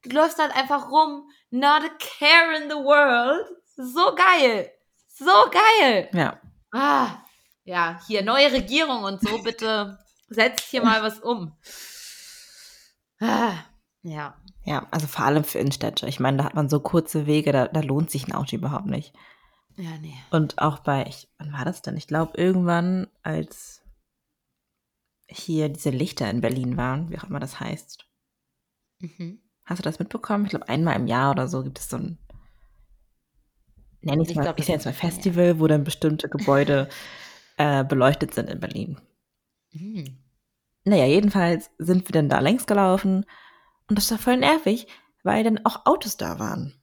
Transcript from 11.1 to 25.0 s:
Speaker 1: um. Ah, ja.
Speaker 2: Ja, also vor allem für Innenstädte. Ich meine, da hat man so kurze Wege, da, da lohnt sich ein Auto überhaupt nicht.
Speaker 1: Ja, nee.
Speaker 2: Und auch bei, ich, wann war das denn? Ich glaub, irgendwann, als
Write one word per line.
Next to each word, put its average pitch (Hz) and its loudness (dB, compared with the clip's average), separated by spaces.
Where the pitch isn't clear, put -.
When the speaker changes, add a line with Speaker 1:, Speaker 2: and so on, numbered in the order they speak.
Speaker 1:
um. 202 -6
Ah, 220 0
ja. 151 -12
Speaker 2:
Ja, 139 -6
also 151 -4
vor - -4
allem 147 2
für - -6
Innenstädte. - -4
Ich 135 -8
meine, 135 2
da 139 0
hat - -6
man 147 0
so 147 0
kurze 160 -2
Wege, 151 2
da, 131 2
da 156 -2
lohnt 143 -2
sich 135 -6
ein - -8
Auto - -6
überhaupt 147 -6
nicht. 139 -6
Speaker 1:
Ja, 165 -12
nee. 151 -16
Speaker 2:
Und 156 0
auch 147 -2
bei, 139 -2
ich, - -18
wann 151 -12
war 135 -6
das 143 -6
denn? - -8
Ich 151 -12
glaub, 160 -4
irgendwann, 180 0
als - -10